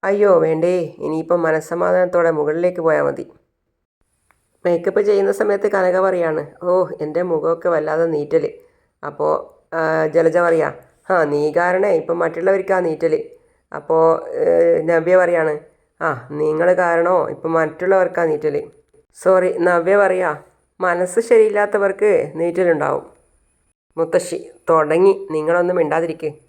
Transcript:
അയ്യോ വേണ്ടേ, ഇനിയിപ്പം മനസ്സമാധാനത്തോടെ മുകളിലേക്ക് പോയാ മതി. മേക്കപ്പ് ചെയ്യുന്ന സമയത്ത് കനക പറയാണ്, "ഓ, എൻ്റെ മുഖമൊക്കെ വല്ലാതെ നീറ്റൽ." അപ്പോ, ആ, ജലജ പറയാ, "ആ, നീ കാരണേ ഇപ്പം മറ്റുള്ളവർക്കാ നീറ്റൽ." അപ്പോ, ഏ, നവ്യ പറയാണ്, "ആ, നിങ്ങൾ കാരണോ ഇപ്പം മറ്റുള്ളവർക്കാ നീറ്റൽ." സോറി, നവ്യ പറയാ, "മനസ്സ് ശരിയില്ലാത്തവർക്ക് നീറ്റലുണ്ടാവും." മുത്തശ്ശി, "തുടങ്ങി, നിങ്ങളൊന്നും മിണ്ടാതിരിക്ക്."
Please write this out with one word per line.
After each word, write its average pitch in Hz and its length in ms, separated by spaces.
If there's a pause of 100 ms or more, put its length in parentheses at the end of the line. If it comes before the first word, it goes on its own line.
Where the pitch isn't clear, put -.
അയ്യോ 196 340
വേണ്ടേ, 160 600
ഇനിയിപ്പം 160 440
മനസ്സമാധാനത്തോടെ 175 880
മുകളിലേക്ക് 160 500
പോയാ 156 220
മതി. 131 240 (1400)
മേക്കപ്പ് 175 340
ചെയ്യുന്ന 202 320
സമയത്ത് 202 380
കനക 185 300
പറയാണ്, 170 640
"ഓ, 180 220 (140)
എൻ്റെ 156 220
മുഖമൊക്കെ 165 460
വല്ലാതെ 156 380
നീറ്റൽ." 151 460 (540)
അപ്പോ, 151 520 (160)
ആ, 160 320
ജലജ 160 320
പറയാ, 165 340 (380)
"ആ, 175 140
നീ 147 260
കാരണേ 180 460
ഇപ്പം 170 220
മറ്റുള്ളവർക്കാ 185 640
നീറ്റൽ." 160 440 (500)
അപ്പോ, 160 580
ഏ, 165 500
നവ്യ 165 340
പറയാണ്, 165 420 (440)
"ആ, 131 280
നിങ്ങൾ 156 420
കാരണോ 170 580
ഇപ്പം - 220
മറ്റുള്ളവർക്കാ 175 720
നീറ്റൽ." 151 460 (520)
സോറി, 185 360
നവ്യ 175 380
പറയാ, 185 400 (440)
"മനസ്സ് 180 400
ശരിയില്ലാത്തവർക്ക് 208 1120
നീറ്റലുണ്ടാവും." 165 720 (880)
മുത്തശ്ശി, - 540 (200)
"തുടങ്ങി, 165 600
നിങ്ങളൊന്നും 175 460
മിണ്ടാതിരിക്ക്." 160 560 (160)